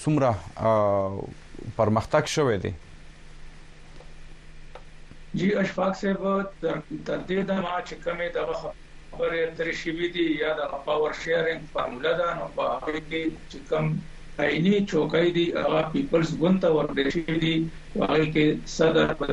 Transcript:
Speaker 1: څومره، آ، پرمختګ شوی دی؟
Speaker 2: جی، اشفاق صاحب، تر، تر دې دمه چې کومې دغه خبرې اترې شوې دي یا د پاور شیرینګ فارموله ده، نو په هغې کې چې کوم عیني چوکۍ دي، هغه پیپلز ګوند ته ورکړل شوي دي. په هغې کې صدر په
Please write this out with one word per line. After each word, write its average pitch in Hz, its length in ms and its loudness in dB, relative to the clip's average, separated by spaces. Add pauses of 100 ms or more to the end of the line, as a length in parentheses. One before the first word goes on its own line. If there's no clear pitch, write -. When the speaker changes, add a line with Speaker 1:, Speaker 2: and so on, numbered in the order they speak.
Speaker 1:
څومره، 139 280 4 (260)
آ، 110 160 4 (1040)
پرمختګ 110 500 4
شوی 127 320 2
دی؟ 95 140 -4 (2500)
Speaker 2:
جی، 170 200 2
اشفاق 190 420 0
صاحب، 190 260 -2 (380)
تر، 160 160 -2 (300)
تر 147 120 -2 (100)
دې 185 100 0 (100)
دمه 180 260 -2 (120)
چې 160 80 -10 (100)
کومې 170 300 -4
دغه 160 200 -2 (580)
خبرې 165 280 -2
اترې 165 400 -2
شوې 165 340 -2
دي 170 120 2 (140)
یا 156 180 0
د - 20 -2 (240)
پاور 151 280 2
شیرینګ 165 480 0 (120)
فارموله 131 400 -2
ده، 170 220 2
نو - 120 -6 (100)
په 139 60 0
هغې 151 380 -2 (100)
کې 160 120 -2 (280)
چې - 80 -14 (100)
کوم 156 180 2 (520)
عیني 156 380 4 (100)
چوکۍ 160 480 4
دي، 170 180 4
هغه 151 280 2 (120)
پیپلز 160 380 2 (100)
ګوند 185 200 6
ته 190 80 4
ورکړل 147 420 2
شوي 165 280 0
دي. 165 160 2 (400)
په 208 100 2
هغې 156 300 4
کې 151 120 6 (200)
صدر 156 480 4
په 143 180 -2